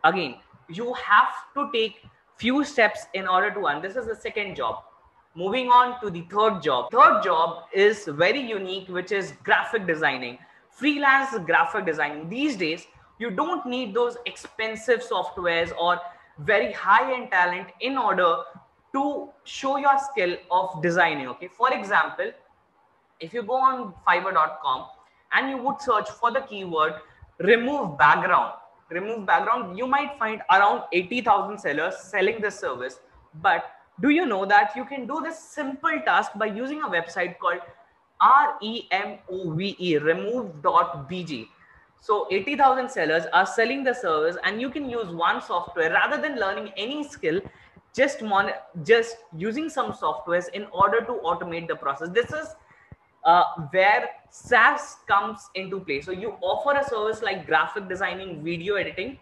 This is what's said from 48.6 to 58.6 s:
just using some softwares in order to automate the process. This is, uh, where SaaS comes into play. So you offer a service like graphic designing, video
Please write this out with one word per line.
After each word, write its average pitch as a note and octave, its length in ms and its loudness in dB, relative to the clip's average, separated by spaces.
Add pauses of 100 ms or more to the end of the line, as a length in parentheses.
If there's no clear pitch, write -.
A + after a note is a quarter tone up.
just A3+ 340 4 (200)
using A3+ 320 -4
some A3+ 240 -4
softwares F3 560 -2
in G3+ 220 -10
order G3 300 4
to A#3 120 -6 (100)
automate E3+ 440 -4
the D#3+ 80 -2
process. D3 340 -6
This A#3 240 0
is, D#4 220 -8 (680)
uh, E3+ 200 8 (280)
where G3+ 380 4 (220)
SaaS B3 680 2 (100)
comes G#3+ 480 0
into F#3+ 240 -8
play. C#3+ 220 -4
So - 100 -10
you G3 300 -8
offer A#3+ 360 0
a C#4 60 0
service G#3+ 380 -4
like F#3+ 240 -4
graphic E3 420 0
designing, F#3 560 -6
video F3 320 -4